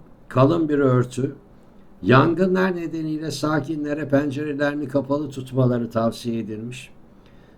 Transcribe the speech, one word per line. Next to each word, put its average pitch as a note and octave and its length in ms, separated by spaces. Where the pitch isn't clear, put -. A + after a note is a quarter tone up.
kalın D3+ 400
bir D3 100
örtü. B2+ 560
Yangınlar F3 760
nedeniyle D#3+ 540
sakinlere D3+ 800
pencerelerini C#3+ 800
kapalı C#3 420
tutmaları B2 600
tavsiye A2+ 480
edilmiş. A2 520